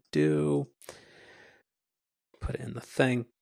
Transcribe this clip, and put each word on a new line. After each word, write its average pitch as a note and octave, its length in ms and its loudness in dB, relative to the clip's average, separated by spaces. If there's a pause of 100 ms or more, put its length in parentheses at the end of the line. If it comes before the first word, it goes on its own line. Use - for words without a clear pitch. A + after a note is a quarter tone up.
(120)
do. D3 560 2 (1700)
Put - 160 -6
it - 40 -14
in A#2+ 140 -10
the A#2+ 60 -10
thing. B2 440 0 (180)